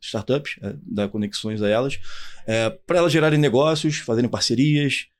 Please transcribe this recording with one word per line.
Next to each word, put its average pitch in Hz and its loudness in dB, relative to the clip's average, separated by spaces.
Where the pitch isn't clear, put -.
startups, 123 -4
é, 101 -6
dar 101 -4
conexões 107 -6
a 104 2
elas, 120 0
é, 113 0
pra - -4
elas 170 4
gerarem 156 4
negócios, 151 2
fazerem 117 0
parcerias, 139 0